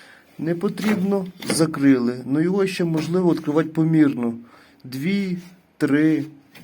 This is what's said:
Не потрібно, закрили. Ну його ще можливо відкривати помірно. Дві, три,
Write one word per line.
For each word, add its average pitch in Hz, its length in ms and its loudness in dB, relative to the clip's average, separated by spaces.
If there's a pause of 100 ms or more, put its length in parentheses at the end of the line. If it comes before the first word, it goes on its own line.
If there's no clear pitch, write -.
(380)
Не 160 180 -2
потрібно, 196 720 -2 (180)
закрили. 135 800 0
Ну 139 160 0
його 190 260 0
ще 185 160 -4
можливо 165 500 0
відкривати 151 360 0
помірно. 151 640 2 (500)
Дві, 180 540 -4 (400)
три, 151 480 2 (380)